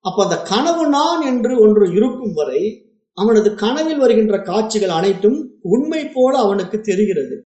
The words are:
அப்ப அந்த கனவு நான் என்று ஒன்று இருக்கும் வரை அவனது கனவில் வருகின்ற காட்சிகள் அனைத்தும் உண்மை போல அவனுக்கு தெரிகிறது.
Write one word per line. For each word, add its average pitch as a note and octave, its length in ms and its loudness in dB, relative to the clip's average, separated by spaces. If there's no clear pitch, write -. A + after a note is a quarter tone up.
அப்ப G3+ 220 -2
அந்த E3+ 200 -2
கனவு D#4+ 460 0
நான் D#4+ 380 0
என்று B3 340 0
ஒன்று G#3 320 6
இருக்கும் A3 400 0
வரை D3+ 520 -4
அவனது G#3+ 420 2
கனவில் D4 440 -2
வருகின்ற G#3+ 440 2
காட்சிகள் G#3 460 -2
அனைத்தும் G3 640 0
உண்மை D4 520 -2
போல C4 240 2
அவனுக்கு G3 420 -2
தெரிகிறது. F#3 680 -2